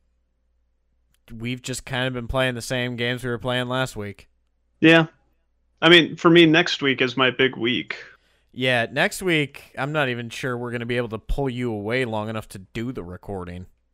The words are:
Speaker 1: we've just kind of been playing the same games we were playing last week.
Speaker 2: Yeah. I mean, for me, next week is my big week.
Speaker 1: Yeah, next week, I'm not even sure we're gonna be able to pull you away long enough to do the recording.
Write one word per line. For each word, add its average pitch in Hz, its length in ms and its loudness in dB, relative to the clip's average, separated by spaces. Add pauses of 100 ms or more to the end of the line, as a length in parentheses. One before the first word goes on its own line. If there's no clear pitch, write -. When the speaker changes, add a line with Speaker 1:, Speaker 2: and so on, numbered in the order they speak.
(1300)
Speaker 1:
we've 120 300 -8
just - 240 -10
kind 131 220 -4
of 127 60 -4
been 120 140 -8
playing 131 280 -2
the 117 60 -8
same 123 340 -4
games 120 280 -4
we 127 60 -6
were 120 80 -4
playing 123 300 -4
last 127 280 -4
week. 104 340 -12 (500)
Speaker 2:
Yeah. 160 280 8 (760)
I 165 60 8
mean, 170 260 8
for 170 140 4
me, 170 160 10
next 160 380 2
week 131 180 0
is 127 160 0
my 127 140 4
big 131 260 2
week. 113 380 -2 (560)
Speaker 1:
Yeah, 123 400 0
next 175 320 -2
week, 156 540 -2
I'm 139 140 -6
not 147 180 0
even 120 200 -8
sure 123 260 -6
we're 120 160 -8
gonna 120 140 -6
be 120 120 -2
able 120 120 -4
to 110 80 -8
pull 139 320 -4
you 120 220 -4
away 110 340 -2
long 110 240 -4
enough 110 200 -8
to 104 100 -16
do 117 320 -10
the 113 120 -10
recording. 90 640 -12 (280)